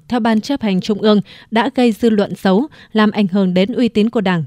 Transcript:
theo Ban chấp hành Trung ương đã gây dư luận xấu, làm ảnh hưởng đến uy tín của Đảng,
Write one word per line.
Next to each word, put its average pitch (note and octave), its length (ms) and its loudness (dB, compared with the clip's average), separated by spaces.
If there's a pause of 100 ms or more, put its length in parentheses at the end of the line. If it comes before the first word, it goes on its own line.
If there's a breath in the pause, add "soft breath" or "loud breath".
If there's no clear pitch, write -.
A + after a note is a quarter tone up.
theo A#3+ 120 -2
Ban A3 200 0
chấp C#4 220 -6
hành F#3+ 180 -2
Trung G#3 180 -4
ương G#3+ 220 2 (300 loud breath)
đã B3 240 0
gây B3 180 2
dư A#3 180 0
luận G3 240 0
xấu, G3+ 320 0 (260 loud breath)
làm G#3+ 180 2
ảnh G#3 180 -2
hưởng F#3 260 0
đến F#3+ 180 0
uy A#3 160 0
tín G#3+ 220 0
của A#3+ 100 -2
Đảng, F3+ 260 -2